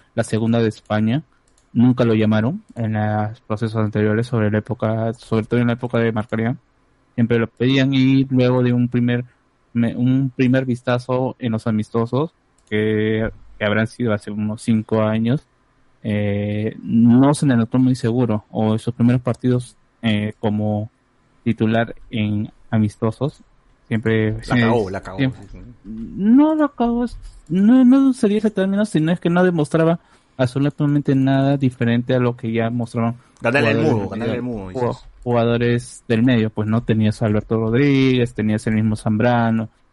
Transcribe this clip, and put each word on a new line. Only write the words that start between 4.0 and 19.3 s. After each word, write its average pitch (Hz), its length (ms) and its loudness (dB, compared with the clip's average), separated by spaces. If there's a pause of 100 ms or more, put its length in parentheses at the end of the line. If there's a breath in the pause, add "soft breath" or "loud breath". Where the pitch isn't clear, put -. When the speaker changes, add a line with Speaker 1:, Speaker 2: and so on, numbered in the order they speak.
Speaker 1:
sobre 107 240 0
la 107 80 0
época, 113 540 -4
sobre 110 320 -4
todo 120 140 0
en 120 80 2
la 117 60 0
época 120 260 -4
de 117 120 0
Marcaría. 113 460 -4 (580)
Siempre 117 240 2
lo 110 80 0
pedían 135 460 0
y 135 320 4
luego 127 380 2
de 123 100 2
un 123 160 0
primer, 120 340 0 (480)
me-, 117 240 -2
un 131 400 0
primer 131 300 2
vistazo 127 760 -4
en 123 140 -4
los 110 140 -4
amistosos, 117 640 -2 (360)
que, 110 600 -2 (280)
que 107 80 -4
habrán 107 220 0
sido 120 260 -4
hace 104 180 -6
unos 107 300 -6
cinco 110 420 0
años, 113 420 -2 (560)
eh, 104 800 -4
no 120 520 4
se 156 120 -2
le 131 100 2
notó 117 220 0
muy 127 180 2
seguro, 113 560 -2
o 110 220 0
en 113 60 -2
sus - 140 -6
primeros 123 280 2
partidos, 123 560 -4 (240)